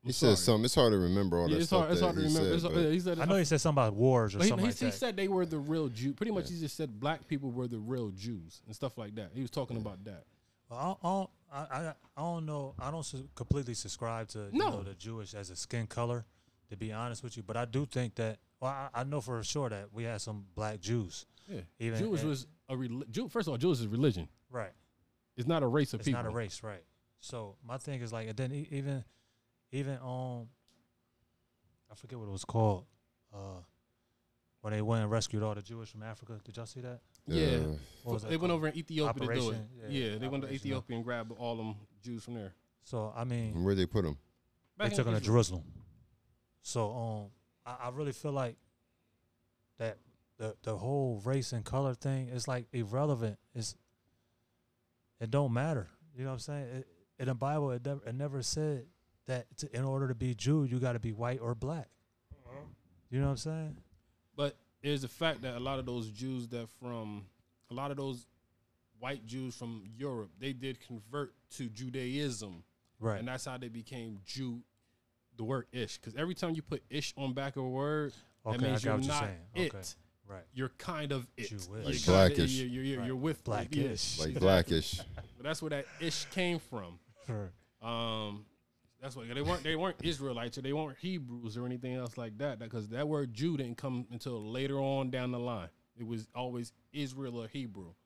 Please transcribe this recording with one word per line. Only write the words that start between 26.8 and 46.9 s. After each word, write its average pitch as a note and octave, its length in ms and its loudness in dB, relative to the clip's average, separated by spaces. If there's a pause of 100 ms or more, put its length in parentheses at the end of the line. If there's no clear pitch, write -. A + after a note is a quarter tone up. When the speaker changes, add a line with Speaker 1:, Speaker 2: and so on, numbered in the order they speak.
Speaker 3:
So A2 340 -10 (100)
my B2 120 -8
thing C3 240 -6
is, A2+ 120 -4
like, A2 160 -4
and G#2+ 80 -6
then C3 140 0
e-, C#3+ 200 -6
even, C#3 320 -2 (680)
even, C3+ 320 -2
um, B2+ 440 -6 (1400)
I G#2+ 40 -18
forget B2 220 -12
what G#2+ 100 -8
it G2+ 40 -6
was F#2+ 140 -6
called, G#2+ 400 6 (480)
uh, G2 260 -10 (1000)
when G#2+ 120 -2
they G#2+ 80 0
went A2 220 4
and G#2 80 2
rescued A2 320 2
all G#2+ 100 0
the G#2 80 -6
Jewish A2 280 -12
from A2 120 -14
Africa. A2 420 -12
Did A2 140 -14
y'all A#2 80 -8
see - 160 -14
that? B2 200 -10 (260)
Speaker 2:
Yeah. D3 300 6
Speaker 1:
Uh, - 20 4 (440)
Speaker 3:
What A#2+ 100 -2
was G#2+ 100 -2
Speaker 2:
They G#2+ 60 -8
Speaker 3:
that D#3+ 100 0
Speaker 2:
went - 20 0
Speaker 3:
called? F3 100 4
Speaker 2:
over D#3 180 2
in D3+ 80 -6
Ethiopia D3+ 360 0
to C3+ 60 -2
do B2 60 0
it. A#2 120 2
Speaker 3:
Operation? A2 400 0
Speaker 2:
Yeah, A2 120 -12
Speaker 3:
Yeah, A#2+ 280 0
Speaker 2:
they B2+ 100 -2
went C#3 160 -2
to C3 40 -8
Speaker 3:
Operation, C3+ 80 -4 (120)
Speaker 2:
Ethiopia C3 280 -2
and A#2 100 -2
grabbed A#2 320 -4
all A#2 180 -2
them A2 200 -4 (260)
Jews A#2+ 220 -8
from B2 120 -10
there. G2 180 -8 (300)
Speaker 3:
So, A2 320 -4
I A#2 100 -4
mean, A#2 300 -2
Speaker 1:
And F2 100 2
where'd G2 120 6
they F#2 80 6
put F#2+ 200 2
'em? C#2+ 120 0 (600)
Speaker 3:
they G#3 80 0
Speaker 2:
Back - 60 4
in G3+ 60 2
Speaker 3:
took F3+ 100 4
'em A2+ 60 4
to G#2+ 40 4
Speaker 2:
Israel. G2+ 160 4
Speaker 3:
Jerusalem. F#2 300 6 (960)
So, A2 300 0